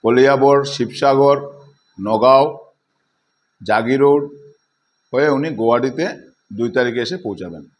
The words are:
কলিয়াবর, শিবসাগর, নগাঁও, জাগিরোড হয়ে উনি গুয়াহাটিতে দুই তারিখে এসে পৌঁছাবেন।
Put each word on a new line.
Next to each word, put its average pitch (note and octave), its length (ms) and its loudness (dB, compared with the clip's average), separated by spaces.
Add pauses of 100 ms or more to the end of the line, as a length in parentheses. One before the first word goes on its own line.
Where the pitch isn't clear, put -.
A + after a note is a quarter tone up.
কলিয়াবর, C#3 600 4
শিবসাগর, C#3 720 0 (640)
নগাঁও, B2 720 2 (920)
জাগিরোড C3+ 560 2 (880)
হয়ে C#3+ 160 0
উনি D3 220 -4
গুয়াহাটিতে B2 560 -2 (460)
দুই A2+ 180 -6
তারিখে A#2+ 300 -4
এসে C#3 160 -8
পৌঁছাবেন। F#2 460 -14 (180)